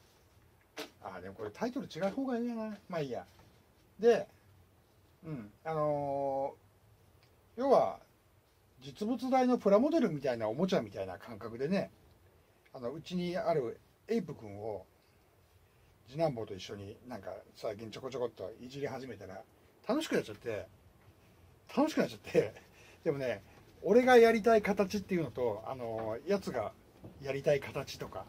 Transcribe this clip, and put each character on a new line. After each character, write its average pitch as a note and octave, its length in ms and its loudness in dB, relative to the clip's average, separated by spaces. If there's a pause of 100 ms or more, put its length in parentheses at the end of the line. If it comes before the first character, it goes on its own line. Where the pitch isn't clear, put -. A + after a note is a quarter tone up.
(1040)
あ G2 160 -12
ー、 F2 40 -10
で F#2+ 80 -10
も G2 40 -16
こ A2 100 -8
れ G#2 60 -4
タ A3 180 -4
イ B3 40 -4
ト C4+ 80 -4
ル F#3 60 -8
違 - 140 -10
う G3 100 0
方 C4+ 160 -4
が B3+ 100 -2
い A#3 80 -2
い A#3+ 40 -2
な。 A3 280 -6 (140)
ま F3 80 -4
あ - 20 0
い D3 60 -2
い C3 40 -10
や。 G#2 140 -6 (760)
で、 A3 300 4 (960)
う D#3+ 60 -12
ん、 A2+ 200 -10 (140)
あ D#3 80 -4
の C#3 840 -2 (1000)
ー、 A3+ 40 -10
要 C4+ 100 0
は、 C#3 300 6 (840)
実 C#3+ 260 -8
物 B3+ 220 -4
大 B3+ 160 4
の B3 100 4
プ A3 140 2
ラ G3+ 80 8
モ C4 100 4
デ D#4+ 120 4
ル A3+ 100 2
み D3 100 -4
た C3 140 0
い - 20 -2
な A2+ 120 -2
お A2 40 0
も E3 140 0
ち F#3 100 0
ゃ C#3 60 2
み G#2 80 -8
た G2+ 120 -6
い F#2+ 40 -4
な F#2 100 -8
感 A2 220 -14
覚 A2+ 180 -10
で C3+ 120 -4
ね、 F3 220 0 (840)
あ C3+ 60 -12
の、 B2 120 -6
う E3 80 -10
ち F3+ 160 -8
に F3 220 -2
あ E3 160 0
る B2 260 -2 (280)
エ A#3 80 0
イ A3+ 60 2
プ D3 120 -10
君 G2+ 240 -12
を、 G#2 260 -6 (1200)
次 C3 100 -10
男 D#3 160 2
坊 A2+ 100 -6
と G#2 100 -10
一 F#2+ 80 -10
緒 A#2 120 -10
に G2+ 220 -12 (120)
な A#2+ 100 -12
ん F#2+ 40 -14
か F#2 80 -10 (240)
最 A2 220 -6
近 A2 160 -12
ち A#2+ 60 -12
ょ - 20 -12
こ B2 100 -8
ち B2 60 -8
ょ - 20 -4
こ A#2+ 80 0
っ A#2 40 -4
と F#2+ 200 -10 (100)
い B2 80 -14
じ C3+ 120 -12
り C#3 80 -4
始 B2+ 180 -8
め A#2+ 80 -12
た G2+ 120 -14
ら、 F#2+ 140 -12 (460)
楽 C#4+ 160 0
し D#4 60 -8
く B3+ 80 0
な D3 60 2
っ - 20 -10
ち - 60 -12
ゃ G#2 40 -10
っ - 20 -14
て、 G#2+ 300 -6 (1080)
楽 D4 140 4
し D#4 60 -6
く C4+ 60 2
な D#3+ 60 4
っ - 20 -8
ち - 60 -10
ゃ - 20 -16
っ - 20 -18
て、 C#3 340 2 (520)
で E3 80 2
も C#3 60 -4
ね、 A#2+ 240 -4 (400)
俺 A3 220 6
が B3+ 140 10
や A3+ 140 10
り A3+ 100 2
た A3+ 140 8
い G#3 60 6
形 G3+ 360 2
っ - 40 0
て G3 120 -2
い E3+ 60 2
う - 20 0
の B2+ 80 -4
と、 A2+ 360 0
あ B2 100 -6
の A2+ 500 -4
ー、 E3+ 40 -6
や G3 100 2
つ F#3+ 100 -6
が A2+ 220 -4 (500)
や C3+ 100 -4
り C#3 120 -4
た D3+ 100 6
い C#3+ 60 2
形 C#3 380 -8
と B2+ 100 -8
か G2 200 -10